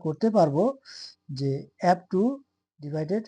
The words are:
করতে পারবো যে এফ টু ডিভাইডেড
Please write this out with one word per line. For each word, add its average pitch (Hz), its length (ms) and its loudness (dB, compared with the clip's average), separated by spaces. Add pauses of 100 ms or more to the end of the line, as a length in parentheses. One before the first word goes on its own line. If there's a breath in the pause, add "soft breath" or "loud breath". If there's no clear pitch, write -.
করতে 156 220 -2 (100)
পারবো 156 260 4 (760 loud breath)
যে 139 120 0 (400)
এফ 180 80 2 (120)
টু 190 120 2 (560)
ডিভাইডেড 156 480 -4